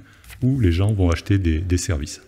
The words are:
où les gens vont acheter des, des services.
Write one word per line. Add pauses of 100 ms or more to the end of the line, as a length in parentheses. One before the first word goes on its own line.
(420)
où
les
gens
vont
acheter
des,
des
services.